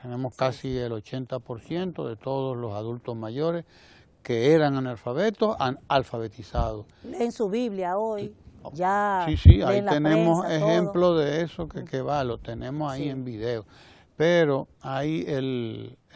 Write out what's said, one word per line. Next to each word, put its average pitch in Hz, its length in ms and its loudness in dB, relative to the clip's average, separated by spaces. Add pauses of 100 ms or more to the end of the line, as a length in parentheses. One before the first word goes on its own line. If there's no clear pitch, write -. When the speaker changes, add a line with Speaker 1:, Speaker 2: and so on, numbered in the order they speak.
Speaker 1:
Tenemos 123 320 -8
Speaker 2:
Sí. - 40 -20
Speaker 1:
casi 131 380 -2
el 120 160 -4
ochenta 127 460 -8
por 117 220 -12
ciento 165 480 -6
de 113 80 -8
todos 135 400 -4
los 117 180 -6
adultos 117 420 -8
mayores 147 480 -4 (600)
que 123 280 2
eran 147 240 4
analfabetos, 139 800 -2
han 131 300 -2
alfabetizado. 113 1000 -2 (260)
Speaker 2:
En 240 200 -4
su 214 160 -2
Biblia 190 500 -4
hoy, 214 300 -4 (360)
Speaker 1:
Sí. - 100 -12
Speaker 2:
ya 190 540 0
Speaker 1:
Sí, 156 80 0
sí, - 260 12
ahí 175 120 2
Speaker 2:
leen 202 120 0
la 190 60 2
Speaker 1:
tenemos 160 540 4
Speaker 2:
prensa, 170 140 0
todo. 151 100 2
Speaker 1:
ejemplo 175 460 2
de 147 260 0
eso 165 260 -8
que, 135 160 -10
que 131 180 -6
va, 139 200 -2
lo 117 160 -4
tenemos 131 540 -8
ahí 135 120 -8
Speaker 2:
Sí. 147 40 -4
Speaker 1:
en 131 160 -8
video. 117 400 -6 (520)
Pero 151 520 2 (120)
hay 139 460 -4
el, 123 720 -6 (180)